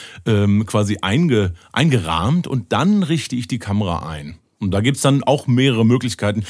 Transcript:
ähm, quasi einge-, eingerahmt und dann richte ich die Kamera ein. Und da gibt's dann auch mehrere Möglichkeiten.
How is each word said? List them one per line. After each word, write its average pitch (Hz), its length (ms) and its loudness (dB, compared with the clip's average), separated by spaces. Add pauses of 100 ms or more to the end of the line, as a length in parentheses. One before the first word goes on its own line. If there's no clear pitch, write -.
(260)
ähm, 104 400 2
quasi 104 360 -2
einge-, 107 520 2 (200)
eingerahmt 117 760 0
und - 240 -4
dann 185 320 2
richte 143 320 -2
ich 120 120 -6
die 123 120 -4
Kamera 95 500 -4
ein. 76 260 -12 (260)
Und 98 100 -2
da 101 100 0
gibt's 131 180 0
dann 139 240 2
auch 139 240 0
mehrere 123 380 2
Möglichkeiten. 110 640 0